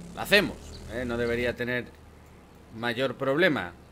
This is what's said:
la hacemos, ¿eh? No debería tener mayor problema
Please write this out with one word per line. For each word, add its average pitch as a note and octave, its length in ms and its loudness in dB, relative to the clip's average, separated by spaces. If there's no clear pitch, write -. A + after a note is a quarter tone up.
la G#2+ 80 -6
hacemos, F#3+ 340 4
¿eh? B2 120 -4
No A#2+ 120 -2
debería A#2+ 380 2
tener B2 300 -2
mayor A#2+ 380 0
problema C3+ 580 2